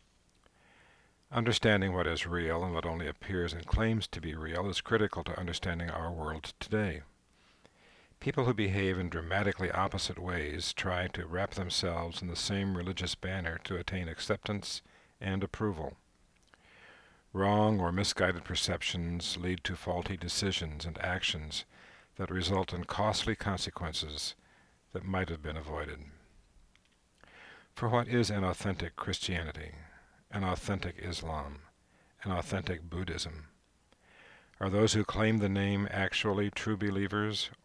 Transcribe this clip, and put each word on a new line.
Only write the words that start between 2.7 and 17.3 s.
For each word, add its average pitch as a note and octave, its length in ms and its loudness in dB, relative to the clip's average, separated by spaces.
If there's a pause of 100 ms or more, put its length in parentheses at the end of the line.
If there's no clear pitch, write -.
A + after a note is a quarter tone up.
what E2 100 0
only E2 220 -2
appears E2+ 480 -2
and E2 120 -8
claims A2 420 4
to - 120 -8
be D#2+ 140 -4
real D#2+ 340 -2
is F#2 140 -2
critical G#2 420 2
to E2 160 -4
understanding F2 480 -2
our E2 240 -2
world D#2+ 480 -4
today. G2 420 0 (1160)
People C3+ 240 2
who B2 80 6
behave G2 460 4
in F2+ 100 0
dramatically F#2 600 0
opposite - 480 0
ways E2 560 -2
try F2+ 340 0
to F2+ 180 -6
wrap F2+ 260 -2
themselves F2 680 -2
in F2+ 80 -4
the E2+ 80 -4
same G2 400 0
religious F2+ 380 -2
banner F#2 500 -4
to F#2 140 -2
attain F2+ 280 -2
acceptance - 760 -2 (360)
and F#2+ 240 0
approval. F#2 540 -2 (1400)